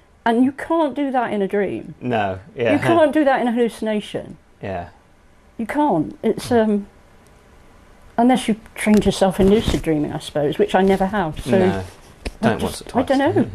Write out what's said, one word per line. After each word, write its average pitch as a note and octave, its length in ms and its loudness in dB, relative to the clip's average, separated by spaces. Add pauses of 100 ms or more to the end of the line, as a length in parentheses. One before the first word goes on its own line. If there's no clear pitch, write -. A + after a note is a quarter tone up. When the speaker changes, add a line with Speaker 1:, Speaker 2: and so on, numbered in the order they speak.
(260)
Speaker 1:
And A#3 180 4
you C4 80 0
can't D#4+ 420 -2
do C#4+ 160 -4
that B3 240 -2
in G#3 80 -2
a F#3+ 60 -2
dream. F#3 520 -4
Speaker 2:
No, G#2 380 -2 (180)
yeah. A#2 160 2
Speaker 1:
You C#4+ 60 2
can't D#4 340 4
do D#4 120 2
that C4 180 2
in B3 60 0
a A#3 40 0
hallucination. A3 880 -4 (240)
Speaker 2:
Yeah. F2+ 240 -8 (720)
Speaker 1:
You A3+ 80 -6
can't. G#3 560 -2
It's, - 260 -2
Speaker 2:
Mm. A#3 160 4
Speaker 1:
um, G#3 220 -2 (1300)
unless B3 320 2
you G#3+ 80 0 (180)
trained G#3+ 300 2
yourself G3 360 0
in F#3+ 100 4
lucid - 320 0
dreaming, D3+ 300 -2
I D#3+ 60 -6
suppose, D3+ 400 -4
which - 160 0
I F#3 80 4
never F#3+ 240 2
have. F#3+ 340 -4
So - 180 2
Speaker 2:
No. F#3 80 4
Speaker 1:
I - 800 -4
Speaker 2:
Don't A2 140 0
want - 140 -4
Speaker 1:
just, - 120 -16
Speaker 2:
to - 100 -2
Speaker 1:
I C4 40 2
don't C4 160 2
Speaker 2:
twice. D4+ 180 2
Speaker 1:
know. A3+ 180 2